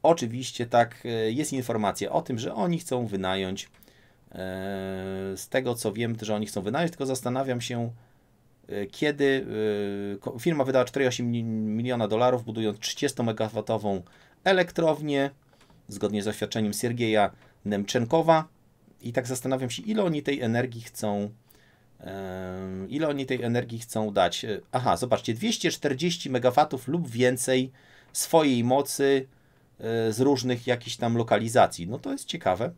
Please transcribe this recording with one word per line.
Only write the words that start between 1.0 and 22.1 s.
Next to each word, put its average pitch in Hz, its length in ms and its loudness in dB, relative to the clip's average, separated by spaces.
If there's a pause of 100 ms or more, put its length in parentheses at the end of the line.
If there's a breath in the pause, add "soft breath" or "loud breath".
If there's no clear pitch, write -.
e, 113 260 0
jest 139 220 -2
informacja 110 600 0
o 160 100 2
tym, 123 160 -4
że 135 160 -6
oni 175 240 0
chcą 123 280 -2
wynająć, 95 580 -2
e, - 760 -20 (960)
z - 120 -14
tego 131 260 0
co 110 180 -2
wiem, 117 300 -2
że 107 120 -2
oni 104 120 -2
chcą 104 160 -6
wynająć, 147 280 0
tylko 139 160 -6
zastanawiam 127 540 -2
się, 117 300 -4 (760 soft breath)
e, 101 180 -4
kiedy, 143 600 2 (680)
e, 101 40 -10
ko-, - 200 -8
firma 147 260 2
wydała 131 200 4
cztery 131 240 2
osiem 120 220 0 (460)
miliona 120 320 0
dolarów, 123 360 4
budując 110 340 -2
trzydziestomegawatową 110 1200 -2 (420 soft breath)
elektrownię, 156 840 2 (580 soft breath)
zgodnie 101 340 -2
z 104 60 -2
oświadczeniem 107 440 -2
Siergieja 110 580 2 (340 soft breath)
Nemczenkowa. 127 840 2 (540)
I 120 100 -8
tak 123 140 -2
zastanawiam 131 440 -2
się, 170 120 -8
ile 214 220 0
oni 156 180 0
tej 139 180 -2
energii 117 420 -2
chcą, 104 480 -4 (720 soft breath)
em, 95 880 -8